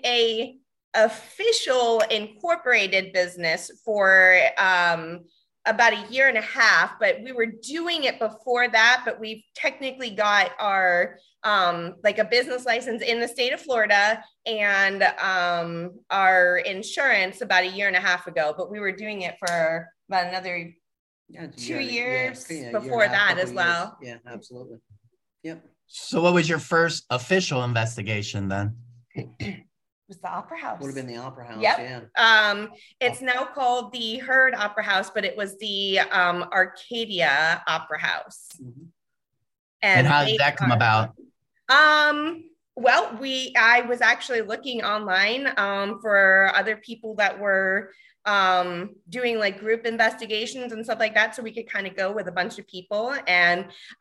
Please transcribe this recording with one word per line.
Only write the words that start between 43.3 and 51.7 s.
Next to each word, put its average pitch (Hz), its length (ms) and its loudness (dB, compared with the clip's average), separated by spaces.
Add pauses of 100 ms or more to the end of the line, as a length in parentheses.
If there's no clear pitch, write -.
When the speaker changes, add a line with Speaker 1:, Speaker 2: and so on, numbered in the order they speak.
Speaker 1:
I 240 240 6
was 240 200 -4
actually 233 420 0
looking 226 400 -8
online, 208 720 0
um, 202 440 -2
for 196 520 6
other 208 240 0
people 220 380 -14
that 196 240 0
were, 196 520 0 (340)
um, 185 640 0 (180)
doing, 233 300 -4
like, 196 200 -2
group 226 280 -2
investigations 233 840 -2
and 226 140 -10
stuff 226 140 -4
like 214 160 0
that, 220 200 2
so 262 60 -10
we 226 100 -10
could 226 200 -10